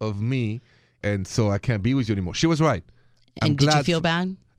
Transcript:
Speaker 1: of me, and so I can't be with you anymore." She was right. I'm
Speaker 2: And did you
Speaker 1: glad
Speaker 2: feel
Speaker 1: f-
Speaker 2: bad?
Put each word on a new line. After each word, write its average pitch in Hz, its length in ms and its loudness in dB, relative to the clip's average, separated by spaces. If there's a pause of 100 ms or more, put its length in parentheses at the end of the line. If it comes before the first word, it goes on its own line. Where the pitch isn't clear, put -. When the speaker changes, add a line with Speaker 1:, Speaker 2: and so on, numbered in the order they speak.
Speaker 1:
of 107 200 -4
me, 117 400 -2 (420)
and 101 240 -2
so 104 240 0
I 101 80 0
can't 107 240 -2
be 120 100 0
with 131 160 0
you 113 40 0
anymore." 92 220 -2
She - 120 0
was 160 140 2
right. 127 240 2 (580)
I'm 156 80 2
Speaker 2:
And 143 80 2
did 139 60 4
you 147 80 4
Speaker 1:
glad 147 120 4
Speaker 2:
feel 170 120 2
Speaker 1:
f- 160 80 0
Speaker 2:
bad? 180 320 -2 (220)